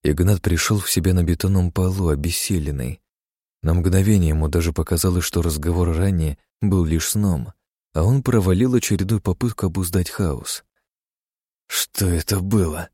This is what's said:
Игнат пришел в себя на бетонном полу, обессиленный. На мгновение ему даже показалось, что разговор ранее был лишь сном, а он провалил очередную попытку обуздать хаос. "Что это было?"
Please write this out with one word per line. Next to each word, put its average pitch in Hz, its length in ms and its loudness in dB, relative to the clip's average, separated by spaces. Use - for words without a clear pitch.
Игнат 87 380 2
пришел 85 380 0
в - 120 -6
себя 90 220 2
на 90 120 2
бетонном 90 460 0
полу, 92 380 -2
обессиленный. 73 920 -4
На 80 120 2
мгновение 92 560 4
ему 78 180 0
даже 82 240 0
показалось, 87 520 0
что - 180 -2
разговор 82 520 0
ранее 82 440 0
был 95 220 2
лишь 80 260 -2
сном, 92 420 -2
а 80 120 0
он 131 180 2
провалил 110 520 2
очередную 101 460 0
попытку 104 460 -2
обуздать 87 420 -2
хаос. - 560 -6
"Что - 400 -4
это 87 340 -2
было?" 90 540 0